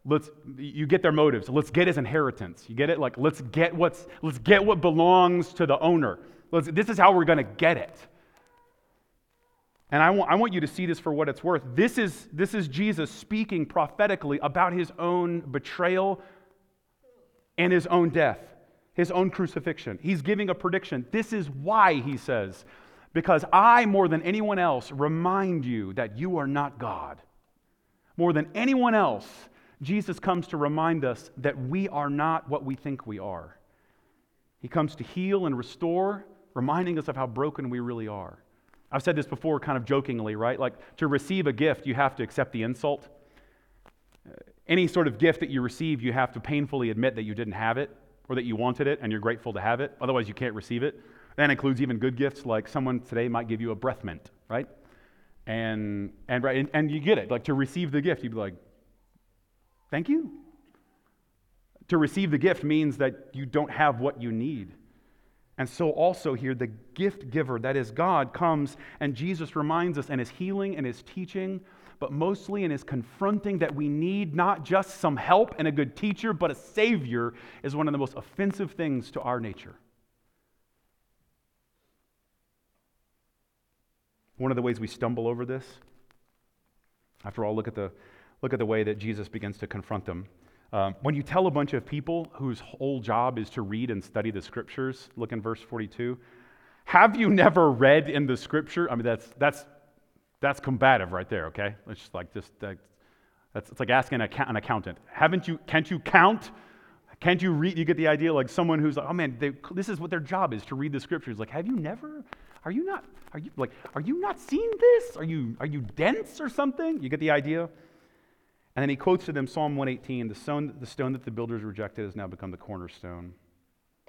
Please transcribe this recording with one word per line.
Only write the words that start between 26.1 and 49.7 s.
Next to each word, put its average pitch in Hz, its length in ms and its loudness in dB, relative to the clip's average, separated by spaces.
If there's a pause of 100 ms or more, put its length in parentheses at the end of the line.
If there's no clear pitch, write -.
you 175 200 -2
are 139 100 -2
not 139 300 -2
God." 98 440 -8 (960)
More 170 160 4
than 151 200 2
anyone 247 400 4
else, 160 340 2 (540)
Jesus 185 380 -2
comes 180 280 0
to 160 100 -6
remind 151 480 0
us 120 320 -4
that 135 200 -2
we 165 320 -2
are 143 200 -2
not 151 400 0
what 139 140 -2
we 135 120 -4
think 135 300 -8
we 104 140 -8
are. 87 380 -10 (1040)
He 123 60 -12
comes 151 280 -2
to 123 80 -12
heal 185 420 -2
and 139 120 -2
restore, 185 680 -4 (280)
reminding 160 440 0
us 151 100 -4
of 135 80 -4
how 131 120 -2
broken 131 420 -4
we 123 120 -4
really 117 260 -6
are. 98 320 -10 (500)
I've 135 140 -2
said 170 140 2
this 147 80 0
before 147 340 -2
kind 139 180 -2
of 123 60 -4
jokingly, 117 540 0
right? 117 200 0
Like, 127 180 -2 (220)
to 160 100 0
receive 147 400 2
a 139 40 2
gift, 135 340 2
you 131 100 -2
have 135 200 2
to 120 80 -4
accept 127 300 -2
the 110 100 -2
insult. 143 460 -4 (1160)
Uh, - 60 -20 (360)
any 175 200 4
sort 170 200 4
of 113 100 -2
gift 160 240 4
that 143 80 -4
you 135 120 0
receive, 139 400 -2
you 120 120 0
have 127 200 0
to 120 60 -8
painfully 135 520 -2
admit 117 240 0
that 110 80 -6
you 107 120 -6
didn't 107 180 -6
have 113 240 -2
it 139 120 -4 (400)
or 131 60 -2
that 127 100 -2
you 113 100 -4
wanted 123 320 0
it 147 140 0
and 107 100 -4
you're 110 80 -2
grateful 113 320 -4
to 98 80 -8
have 117 220 0